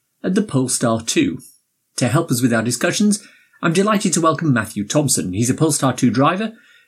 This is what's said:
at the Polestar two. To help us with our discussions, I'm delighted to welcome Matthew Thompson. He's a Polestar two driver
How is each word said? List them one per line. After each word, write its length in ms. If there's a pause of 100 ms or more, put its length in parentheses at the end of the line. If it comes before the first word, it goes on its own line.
(220)
at 120
the 80
Polestar 580
two. 380 (580)
To 120
help 220
us 100
with 140
our 80
discussions, 600 (380)
I'm 140
delighted 400
to 80
welcome 320
Matthew 340
Thompson. 460
He's 160
a 40
Polestar 380
two 180
driver 440 (340)